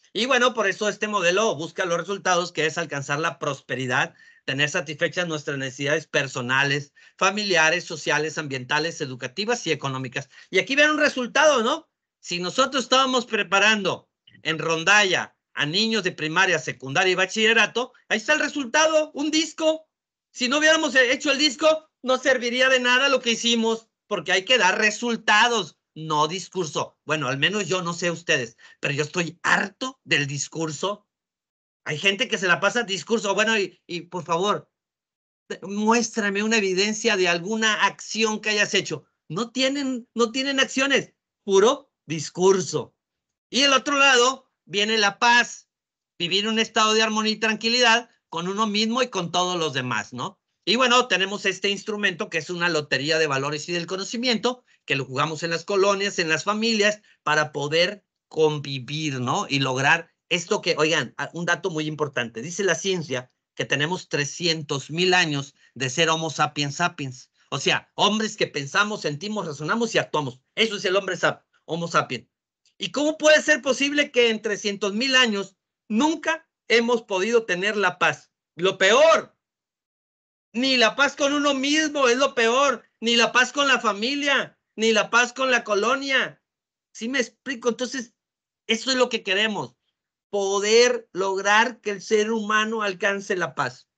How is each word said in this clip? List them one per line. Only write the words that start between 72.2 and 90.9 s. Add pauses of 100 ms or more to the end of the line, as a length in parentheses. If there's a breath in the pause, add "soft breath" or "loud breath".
¿Y
cómo
puede
ser
posible
que
en
trescientos
mil
años (320)
nunca (200)
hemos
podido
tener
la
paz? (240)
Lo
peor, (1160)
ni
la
paz
con
uno
mismo
es
lo
peor, (160)
ni
la
paz
con
la
familia, (180)
ni
la
paz
con
la
colonia. (500)
¿Sí
me
explico?
Entonces, (520)
eso
es
lo
que
queremos, (560)
poder